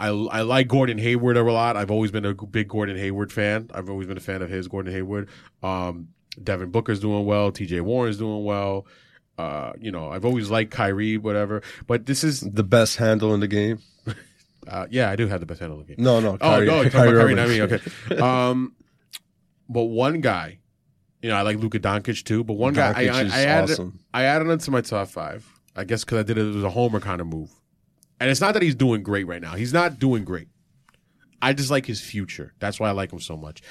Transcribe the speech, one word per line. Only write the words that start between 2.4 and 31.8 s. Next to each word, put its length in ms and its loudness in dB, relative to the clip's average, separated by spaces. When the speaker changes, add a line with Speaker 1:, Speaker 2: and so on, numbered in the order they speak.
Speaker 1:
big 180 -2
Gordon 280 -4
Hayward 360 -4
fan. 400 -2
I've 160 -10
always 200 -8
been 80 -8
a 40 -10
fan 220 -8
of 80 -8
his, 160 -6
Gordon 260 -6
Hayward. 360 -6
Um, 460 -4
Devin 280 -4
Booker's 280 0
doing 280 -2
well. 260 2
T 140 -8
J 140 -2
Warren's 380 -2
doing 260 -6
well. 400 -4
Uh, 420 -6
you 120 -8
know, 180 -8
I've 140 -6
always 260 0
liked 220 0
Kyrie, 460 0
whatever. 440 -2
But 200 0
this 180 0
is 160 0
Speaker 2:
The 240 0
best 320 4
handle 360 4
in 60 2
the 100 2
game. 300 0
Speaker 1:
<laughs> 80 -6
Uh, 220 -8
yeah, 200 2
I 60 -2
do 100 0
have 140 -4
the 60 -8
best 120 -10
handle 220 -10
in 60 -20
the 100 -18
game. 80 0
Speaker 2:
No, 160 6
no, 140 2
Speaker 1:
Oh, 20 -4
Speaker 2:
Kyrie, 300 4
Speaker 1:
no, 160 6
you're 80 4
talking 20 -
Speaker 2:
Kyrie 200 8
Speaker 1:
about 100 8
Kyrie, 120 8
not 140 4
Speaker 2:
Irving. 320 2
Speaker 1:
me. 60 -2
Okay. 60 0
Speaker 2:
<laughs> 0 -
Speaker 1:
Um, 540 2
but 140 0
one 360 0
guy, 380 -2
you 80 -4
know, 60 2
I 60 2
like 140 0
Luka 240 -2
Doncic 440 -2
too, 200 0
but 80 -4
one 220 0
guy, 160 4
I, 160 0
Speaker 2:
Doncic 80 2
Speaker 1:
I, 80 2
Speaker 2:
is 100 0
Speaker 1:
I 120 2
added, 280 4
Speaker 2:
awesome. 260 -4
Speaker 1:
I 120 0
added 240 2
him 100 2
to 120 -6
my 120 2
top 260 -4
five, 420 -12
I 100 -8
guess 200 -2
'cause 140 0
I 60 2
did 120 -2
it, 100 2
it 80 -4
was 80 -2
a 80 0
homer 300 0
kind 220 -6
of 40 -8
move. 240 -8
And 100 0
it's 120 0
not 100 4
that 100 2
he's 120 4
doing 280 2
great 240 -2
right 140 -10
now. 140 -10
He's 180 -4
not 260 2
doing 260 2
great. 240 -8
I 140 2
just 160 -2
like 160 2